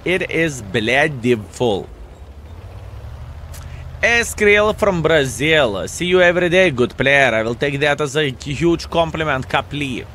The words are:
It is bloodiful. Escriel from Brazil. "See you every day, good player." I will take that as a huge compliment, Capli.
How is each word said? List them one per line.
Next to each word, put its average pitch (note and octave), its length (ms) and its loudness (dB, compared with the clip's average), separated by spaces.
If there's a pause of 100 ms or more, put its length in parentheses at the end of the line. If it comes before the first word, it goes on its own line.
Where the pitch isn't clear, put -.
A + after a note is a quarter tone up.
It F3+ 280 -2
is D3+ 320 -2
bloodiful. A#2+ 1200 0 (2250)
Escriel G#3+ 720 2
from F#3+ 280 0
Brazil. C#3 840 2
"See E3 200 -6
you F3+ 160 4
every F3 260 4
day, F3+ 220 6
good A#2+ 260 0
player." C3+ 380 4
I A2 80 2
will A#2 120 -2
take C#3+ 260 -2
that C#3+ 200 2
as C#3+ 160 -2
a D3+ 140 0
huge D3 580 -2
compliment, D#3 580 -2
Capli. C#3 680 -4